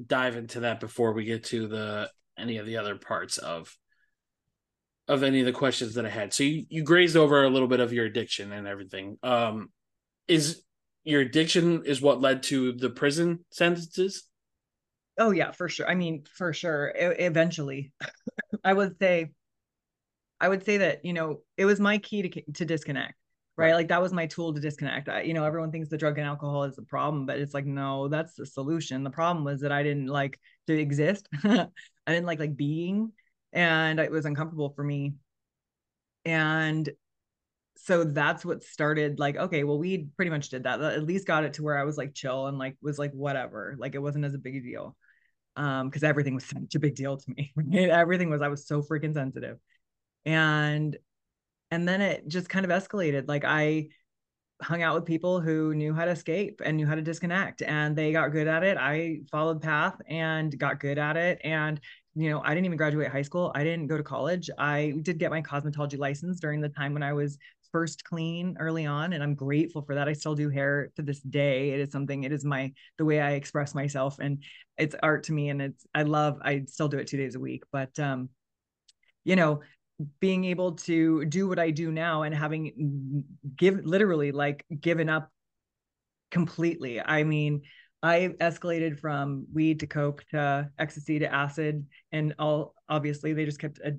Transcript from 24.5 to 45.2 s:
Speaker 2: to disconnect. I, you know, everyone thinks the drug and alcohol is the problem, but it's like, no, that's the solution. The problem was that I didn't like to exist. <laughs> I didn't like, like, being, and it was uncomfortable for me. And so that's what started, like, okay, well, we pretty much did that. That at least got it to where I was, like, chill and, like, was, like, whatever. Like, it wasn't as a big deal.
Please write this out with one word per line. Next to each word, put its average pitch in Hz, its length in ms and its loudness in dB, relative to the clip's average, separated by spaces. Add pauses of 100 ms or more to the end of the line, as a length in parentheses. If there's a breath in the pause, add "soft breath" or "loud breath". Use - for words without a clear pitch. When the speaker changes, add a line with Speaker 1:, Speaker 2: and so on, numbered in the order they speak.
Speaker 2:
to 147 80 -4
disconnect. 143 480 -4
I, 101 120 -2
you 165 120 -2
know, 160 100 0
everyone 160 280 -2
thinks 160 180 -6
the 160 80 -4
drug 151 220 0
and 147 80 -2
alcohol 143 380 -2
is 135 100 -6
the - 80 -16
problem, 139 420 -2
but 135 140 -2
it's 143 160 -4
like, 139 100 -2
no, 139 420 -2
that's 151 280 -2
the 123 100 -12
solution. 139 580 -4
The 139 60 -4
problem 165 340 0
was 143 180 -2
that 143 100 0
I 143 100 2
didn't 143 240 0
like 139 340 -2 (280 soft breath)
to 160 100 4
exist. 151 580 2
<laughs> 143 80 -8
I 202 240 4 (380 loud breath)
didn't 170 220 0
like, 165 100 -2
like, 151 180 -2
being, 175 580 -2 (380)
and 160 480 2
it 147 120 2
was 156 160 -2
uncomfortable 151 480 -4
for 143 80 -6
me. 143 320 -4 (1080)
And 156 640 2 (880)
so 170 260 4
that's 151 420 0
what 175 160 -4
started, 151 560 0
like, 143 200 0
okay, 165 260 0
well, 147 160 0
we 175 360 -2
pretty 180 140 0
much 147 200 -2
did 127 160 -8
that. 123 140 0
That 143 140 0
at 151 100 -2
least 185 220 -2
got 156 180 2
it 143 100 -4
to 156 100 -8
where 147 160 0
I 139 40 0
was, 147 140 -2
like, 127 160 -6
chill 135 320 -4
and, 139 140 -4
like, 135 240 -8
was, 143 160 -4
like, 143 140 -2
whatever. 135 640 -6
Like, 131 160 -6
it 139 60 -4
wasn't 143 240 -2
as 139 100 -4
a 139 40 -6
big 131 240 -8
deal. 117 320 -12 (600)